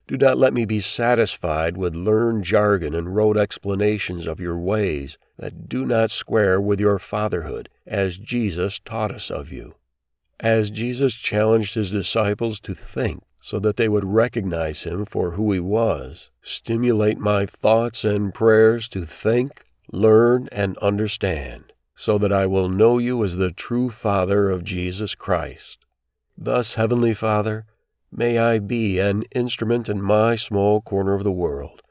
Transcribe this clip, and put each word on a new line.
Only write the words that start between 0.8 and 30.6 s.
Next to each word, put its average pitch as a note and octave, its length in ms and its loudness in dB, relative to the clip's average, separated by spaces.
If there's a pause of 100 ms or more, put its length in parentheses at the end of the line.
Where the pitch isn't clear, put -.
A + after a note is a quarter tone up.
satisfied F2+ 960 0
with F2+ 180 -4
learned A2 480 0
jargon F#2+ 500 2
and E2+ 220 -4
rote G#2+ 220 2
explanations G2 920 -2
of D#2+ 120 -6
your E2+ 180 -4
ways F2 600 -2 (200)
that - 300 -12
do C3 180 -4
not A2+ 260 2
square G2 500 2
with G2+ 180 0
your G2+ 200 2
fatherhood, G2+ 680 -6 (180)
as G2 300 -2
Jesus G2+ 600 -4
taught A2 340 -4
us - 200 -10
of D2+ 200 -8
you. G#2+ 240 -14 (640)
As A2+ 300 2
Jesus A#2+ 460 -2
challenged A2 580 0
his G#2 160 -2
disciples G#2 720 -2
to F#2 140 -10
think - 480 -6 (180)
so - 180 -8
that G2+ 180 0
they A2+ 120 2
would G#2 160 2
recognize F#2+ 800 0
him F2+ 220 -4
for F#2 260 -2
who G#2 200 0
he F#2+ 80 2
was, F2+ 720 -2 (120)
stimulate A2+ 760 0
my G2+ 280 0
thoughts A2+ 580 2
and G#2 300 0
prayers A2+ 560 6
to F2 160 -6
think, A#2+ 600 -2 (260)
learn, A#2 600 6
and G2+ 280 -2
understand, G2+ 920 -2 (220)
so G#2+ 220 0
that G2+ 160 2
I G2 120 4
will F#2+ 240 2
know A2 280 6
you A#2+ 260 0
as F2+ 140 -2
the F#2 140 0
true A#2+ 380 -4
Father G2+ 600 0
of F#2 140 -2
Jesus F2+ 520 -6
Christ. - 720 -6 (520)
Thus, A#2+ 360 -2
Heavenly A#2 400 2
Father, G#2+ 520 -2 (460)
may A#2+ 280 0
I A2+ 200 2
be G#2 380 -2
an G2+ 340 0
instrument A#2+ 580 -2
in G#2 120 -4
my G#2+ 340 2
small G#2 460 2